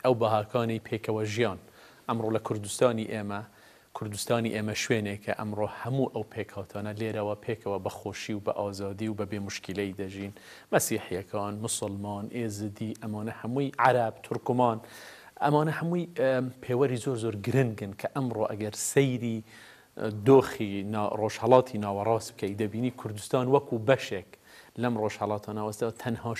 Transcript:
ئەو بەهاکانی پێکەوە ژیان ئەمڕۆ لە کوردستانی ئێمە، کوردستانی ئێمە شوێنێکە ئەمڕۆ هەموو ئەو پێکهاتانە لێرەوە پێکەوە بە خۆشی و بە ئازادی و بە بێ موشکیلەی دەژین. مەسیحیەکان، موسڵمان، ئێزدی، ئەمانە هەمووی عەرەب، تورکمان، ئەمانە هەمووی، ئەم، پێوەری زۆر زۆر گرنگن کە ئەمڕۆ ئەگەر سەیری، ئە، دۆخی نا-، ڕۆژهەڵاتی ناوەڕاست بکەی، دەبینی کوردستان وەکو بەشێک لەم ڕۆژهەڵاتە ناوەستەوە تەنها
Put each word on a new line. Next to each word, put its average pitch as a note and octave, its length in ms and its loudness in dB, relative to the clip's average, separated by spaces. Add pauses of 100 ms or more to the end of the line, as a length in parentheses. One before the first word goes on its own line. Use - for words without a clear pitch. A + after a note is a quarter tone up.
ئەو B2+ 180 6
بەهاکانی A2 640 2
پێکەوە A2 340 -2 (100)
ژیان G2+ 260 2 (500)
ئەمڕۆ A2+ 280 -2
لە G#2+ 100 -2
کوردستانی A2 680 2
ئێمە، G#2 280 -6 (540)
کوردستانی A2+ 600 0
ئێمە G#2+ 260 -2
شوێنێکە G#2 580 0
ئەمڕۆ G#2 280 -2 (120)
هەموو C3 340 0
ئەو G#2+ 100 -2 (100)
پێکهاتانە G#2 680 -6
لێرەوە G#2+ 340 -2 (100)
پێکەوە G2+ 400 -2
بە G2+ 140 -2
خۆشی - 380 -6
و G2 100 -6
بە G#2+ 120 2
ئازادی G2+ 500 -4
و G#2+ 100 -2
بە G#2 120 -4
بێ G#2+ 160 -4
موشکیلەی G2 540 -4
دەژین. G2 320 -8 (400)
مەسیحیەکان، G#2 880 0
موسڵمان، G#2 640 -4 (100)
ئێزدی، G#2+ 560 -4 (100)
ئەمانە G#2+ 380 -6
هەمووی C3+ 320 -2 (120)
عەرەب، A#2+ 300 4 (100)
تورکمان، A#2+ 540 2 (680)
ئەمانە D3+ 360 4
هەمووی، E3+ 260 0 (140)
ئەم، C3 260 2 (180)
پێوەری B2+ 400 2
زۆر C3 200 0
زۆر A2 120 -2 (100)
گرنگن A#2 540 2
کە - 160 -4
ئەمڕۆ A2+ 340 0
ئەگەر G#2 240 -4 (160)
سەیری، A#2+ 520 2
ئە، - 640 -12 (200)
دۆخی B2 480 8 (180)
نا-، G#2 180 0 (100)
ڕۆژهەڵاتی A#2+ 640 6
ناوەڕاست G#2 480 0
بکەی، G2+ 280 -4
دەبینی A2+ 400 -2
کوردستان A2 440 -2 (100)
وەکو C3+ 220 2 (120)
بەشێک A2+ 420 0 (520)
لەم A#2+ 200 2
ڕۆژهەڵاتە G#2 560 -2
ناوەستەوە G#2+ 340 -2 (100)
تەنها A#2 380 -2